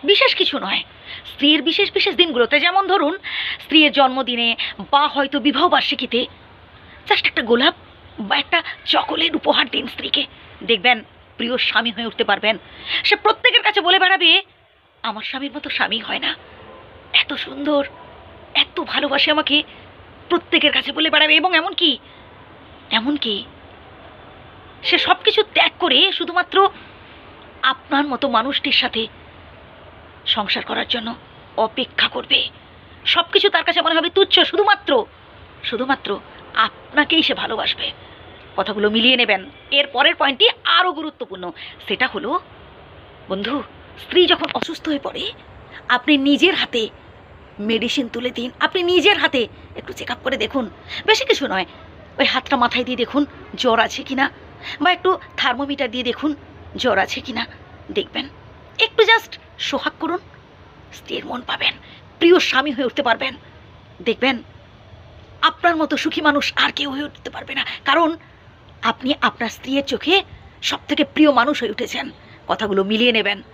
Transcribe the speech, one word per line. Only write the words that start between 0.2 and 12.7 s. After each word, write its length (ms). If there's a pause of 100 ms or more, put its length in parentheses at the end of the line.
কিছু 240
নয়, 240 (500)
স্ত্রীর 280
বিশেষ 320
বিশেষ 220
দিনগুলোতে, 440
যেমন 280
ধরুন 300 (420)
স্ত্রীর 320
জন্মদিনে 640 (360)
বা 160
হয়তো 320
বিবাহবার্ষিকীতে 880 (840)
just 180
একটা 140
গোলাপ 340 (440)
বা 180
একটা 260 (220)
চকোলেট 500
উপহার 340
দিন 180
স্ত্রীকে, 380 (380)
দেখবেন 400 (340)
প্রিয় 200
স্বামী 340
হয়ে 140
উঠতে 180
পারবেন। 340 (460)